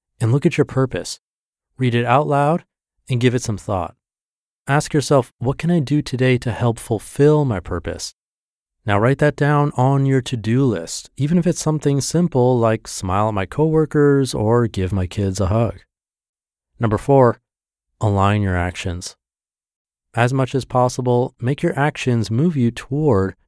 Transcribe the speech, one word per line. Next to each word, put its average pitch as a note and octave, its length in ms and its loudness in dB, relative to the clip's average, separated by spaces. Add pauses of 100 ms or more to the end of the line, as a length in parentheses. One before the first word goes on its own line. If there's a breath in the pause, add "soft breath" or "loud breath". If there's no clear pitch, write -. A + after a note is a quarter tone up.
(200)
and A2+ 100 0
look C#3 140 2
at D#3 140 2
your C#3+ 80 2
purpose. B2 520 -4 (600)
Read B2+ 160 0
it A#2+ 100 0
out C3 220 2
loud D3 400 0 (420)
and B2 140 0
give B2 120 2
it B2 60 -2
some G#2+ 160 -4
thought. F2+ 400 -6 (720)
Ask D3 260 0
yourself, C#3 460 2
"What A#2+ 180 -4
can E3 140 -2
I F3 100 2
do C#3+ 220 0
today B2+ 340 0
to A#2+ 160 -4
help A#2 260 -2
fulfill D3 680 0
my G#2+ 120 -2
purpose?" - 560 -8 (720)
Now G2+ 140 0
write B2+ 180 2
that D3 180 2
down D3 440 0
on C3+ 260 2
your C3+ 160 2
to-do A#2 460 -2
list, F2 500 -4
even D3 220 0
if E3+ 80 0
it's E3+ 160 -2
something C#3+ 400 0
simple B2+ 560 2
like A2+ 280 0
smile G2 420 -2
at G#2+ 60 -4
my F#2+ 120 -2
coworkers D3 880 2
or A#2 320 2
give F#2+ 260 -4
my F#2+ 140 0
kids G2 340 -4
a G2 60 2
hug. G#2 340 -2 (1000)
Number G#2+ 200 0
four, C3 420 4 (580)
align G2+ 440 2
your F#2 160 0
actions. F2 580 -6 (1000)
As A#2+ 160 2
much C3 220 -2
as C3 100 -2
possible, B2 760 0
make B2+ 200 -4
your F3 160 -2
actions B2+ 540 -2
move D3 260 0
you A#2+ 140 2
toward A#2 640 -2 (140)